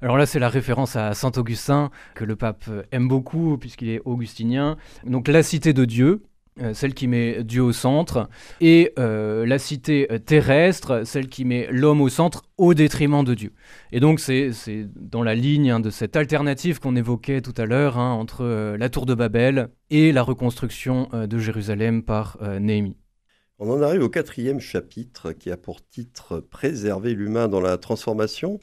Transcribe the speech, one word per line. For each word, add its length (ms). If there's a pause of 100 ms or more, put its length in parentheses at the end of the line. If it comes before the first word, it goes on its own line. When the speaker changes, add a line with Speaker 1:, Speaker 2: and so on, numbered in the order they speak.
Speaker 1:
Alors 160
là, 80
c'est 120
la 120
référence 460
à 180
saint 220
Augustin, 540 (240)
que 100
le 120
pape 300 (260)
aime 160
beaucoup, 480
puisqu'il 320
est 160
augustinien. 720 (300)
Donc 220
la 140
cité 300
de 140
Dieu, 360 (400)
euh, 100
celle 220
qui 120
met 380
Dieu 180
au 100
centre, 580 (320)
et, 360
euh, 460
la 140
cité, 520
euh, 80
terrestre, 840
celle 240
qui 160
met 260
l'homme 300
au 80
centre 360 (120)
au 160
détriment 520
de 100
Dieu. 180 (400)
Et 80
donc 200
c'est, 320
c'est 420
dans 280
la 120
ligne, 360
hein, 100
de 100
cette 260
alternative 640
qu'on 160
évoquait 460
tout 160
à 80
l'heure, 320
hein, 140
entre, 300
euh, 360
la 100
tour 160
de 100
Babel 540 (220)
et 220
la 100
reconstruction, 880
euh, 140
de 120
Jérusalem 640
par, 380
euh, 180
Néhémie. 380 (600)
Speaker 2:
On 120
en 100
arrive 220
au 80
quatrième 500
chapitre 720
qui 180
a 60
pour 300
titre « 540
Préserver 760
l'humain 340
dans 120
la 180
transformation ». 840